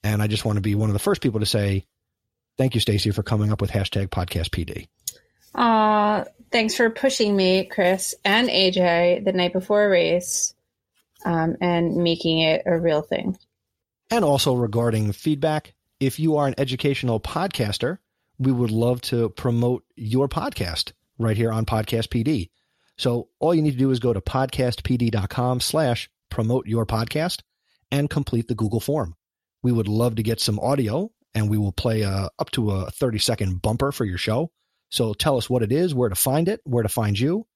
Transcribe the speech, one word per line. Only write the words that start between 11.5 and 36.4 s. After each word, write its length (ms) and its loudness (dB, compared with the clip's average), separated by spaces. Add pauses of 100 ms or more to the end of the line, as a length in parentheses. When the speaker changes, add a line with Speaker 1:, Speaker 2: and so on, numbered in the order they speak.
Speaker 2:
and 360 2
making 420 0
it 260 2
a 120 2
real 240 2
thing. 360 -4 (760)
Speaker 1:
And 140 2
also 300 2
regarding 580 0
feedback, 600 -2 (260)
if 200 0
you 180 2
are 100 2
an 100 -2
educational 600 0
podcaster, 800 -4 (380)
we 140 2
would 200 2
love 300 2
to 280 0
promote 560 0 (100)
your 320 0
podcast 640 -4 (260)
right 200 0
here 140 2
on 140 0
Podcast 440 -2
P 140 0
D. 280 -2 (460)
So 320 -2 (100)
all 160 2
you 60 4
need 100 2
to 60 -4
do 140 2
is 80 0
go 120 0
to 100 0
podcastpd 920 -2
dot 180 -2
com 320 -2
slash 480 0 (200)
promote 380 0
your 180 0
podcast 560 -4 (500)
and 180 0
complete 400 -2
the 60 -2
Google 260 -2
form. 340 -4 (480)
We 80 2
would 160 2
love 280 0
to 80 -2
get 160 -2
some 200 -2
audio, 520 -2 (220)
and 160 0
we 80 2
will 140 0
play 300 -2
a, 360 -2
up 140 -6
to 200 0
a 200 -4
thirty-second 680 -2
bumper 300 0
for 140 -2
your 140 -4
show. 320 -2 (400)
So 220 0
tell 240 0
us 100 -2
what 140 0
it 100 0
is, 220 2
where 160 0
to 60 -4
find 340 0